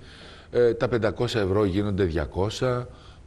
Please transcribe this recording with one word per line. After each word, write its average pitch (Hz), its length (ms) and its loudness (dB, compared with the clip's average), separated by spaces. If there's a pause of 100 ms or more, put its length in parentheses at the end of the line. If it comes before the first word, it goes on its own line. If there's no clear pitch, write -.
(500)
ε, 120 240 4
τα 123 140 -2
πεντακόσια 113 520 0
ευρώ 98 240 2
γίνονται 101 400 2
διακόσια. 101 840 -2 (380)